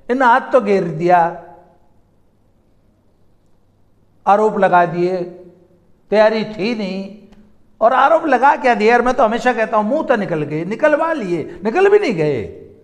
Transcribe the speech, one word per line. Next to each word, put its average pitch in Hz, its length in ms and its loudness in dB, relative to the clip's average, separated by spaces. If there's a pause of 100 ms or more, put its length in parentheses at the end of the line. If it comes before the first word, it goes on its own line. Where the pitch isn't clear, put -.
(100)
इन 262 120 -2
हाथ 247 180 4
तो 254 200 0
घेर 202 240 0
दिया, 170 600 0 (2750)
आरोप 214 320 2
लगा 175 280 4
दिए, 175 360 -2 (880)
तैयारी 214 340 2
थी 220 300 -6
नहीं। 196 540 -10 (520)
और 220 120 4
आरोप 302 320 2
लगा 277 320 2
क्या 254 180 0
दिया 214 160 2
यार, 240 120 4
मैं 247 120 0
तो 262 100 0
हमेशा 233 280 0
कहता 220 240 -2
हूं 214 80 0
मुंह 277 180 -2
तो 269 140 0
निकल 170 260 -4
गए, 151 220 -6
निकलवा 302 480 -2
लिए, 180 520 -6
निकल 330 240 2
भी 403 100 6
नहीं 349 160 -2
गए। 147 560 -4 (140)